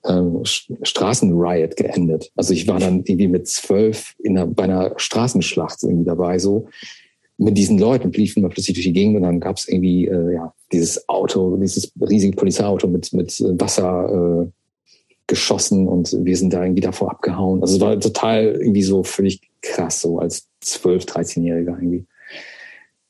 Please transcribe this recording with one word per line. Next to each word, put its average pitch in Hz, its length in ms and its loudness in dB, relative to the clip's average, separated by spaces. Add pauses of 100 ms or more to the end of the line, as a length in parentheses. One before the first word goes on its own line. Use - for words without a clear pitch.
ähm, 90 380 0
Sch-, - 260 -6 (120)
Straßenriot 87 960 0
geendet. - 580 -2
Also - 180 2
ich 85 140 0
war 92 120 2
dann 92 260 2
irgendwie 95 220 2
mit 90 200 0
zwölf - 720 0
in 95 180 0
einer, 90 100 0
bei - 160 -2
einer 92 340 0
Straßenschlacht - 880 -2
irgendwie 85 220 2
dabei, 87 340 0
so 101 280 0 (720)
mit 101 160 2
diesen 98 220 4
Leuten, 113 360 2
liefen 104 280 2
wir 90 80 2
plötzlich 95 260 -4
durch 87 120 -2
die 87 60 0
Gegend 104 220 4
und 98 60 2
dann 87 180 2
gab's 90 280 -6
irgendwie, 90 400 2
äh, 87 260 0
ja, 82 200 -6 (180)
dieses 85 360 0
Auto, 95 500 0
dieses 98 340 -2 (100)
riesige 98 340 2
Polizeiauto 98 520 0
mit, 87 260 -2
mit - 260 -2 (200)
Wasser, 90 880 0
äh, 87 40 -12 (800)
geschossen 95 600 0
und 90 380 0
wir 92 120 2
sind 90 140 0
da 90 120 -2
irgendwie 92 180 0
davor 95 300 -2
abgehauen. 92 500 -2
Also 90 140 2
es 95 60 2
war 104 180 2
total 110 540 0
irgendwie 101 280 2
so 95 220 2
völlig - 380 -2 (200)
krass, - 400 -4
so 170 180 -2
als - 280 -6 (140)
zwölf, - 440 -2
dreizehnjähriger 85 680 -4
irgendwie. 90 320 -4 (1040)